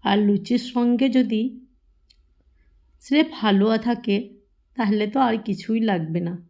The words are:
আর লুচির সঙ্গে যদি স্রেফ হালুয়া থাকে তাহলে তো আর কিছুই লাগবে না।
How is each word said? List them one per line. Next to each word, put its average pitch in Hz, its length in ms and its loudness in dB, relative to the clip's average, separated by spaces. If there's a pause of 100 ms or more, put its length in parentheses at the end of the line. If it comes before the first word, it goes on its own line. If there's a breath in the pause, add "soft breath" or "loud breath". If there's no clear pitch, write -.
আর 202 220 2
লুচির 202 380 0 (100)
সঙ্গে 240 360 2
যদি 233 320 2 (1600)
স্রেফ 311 320 2
হালুয়া 214 460 2
থাকে 233 360 -2 (640)
তাহলে 214 340 0
তো 269 80 -4
আর 240 240 2
কিছুই 220 380 -4
লাগবে 170 400 -2
না। 170 120 -6 (160)